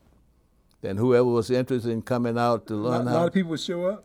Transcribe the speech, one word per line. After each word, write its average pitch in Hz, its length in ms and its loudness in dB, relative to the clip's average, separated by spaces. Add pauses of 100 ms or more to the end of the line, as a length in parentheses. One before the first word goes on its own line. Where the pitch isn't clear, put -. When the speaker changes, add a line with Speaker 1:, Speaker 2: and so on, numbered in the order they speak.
(800)
Speaker 1:
Then 98 160 -4
whoever 123 260 6
was 120 260 2
interested 123 400 0
in 113 120 -2
coming 120 360 -2
out 120 300 0
to 110 60 -8
Speaker 2:
A - 20 -4
Speaker 1:
learn 120 300 -2
Speaker 2:
lot, 123 60 -2
Speaker 1:
how 120 80 2
Speaker 2:
lot 170 80 2
of 170 60 -4
people 175 180 0
would 147 100 -6
show 175 240 -4
up? 208 200 -4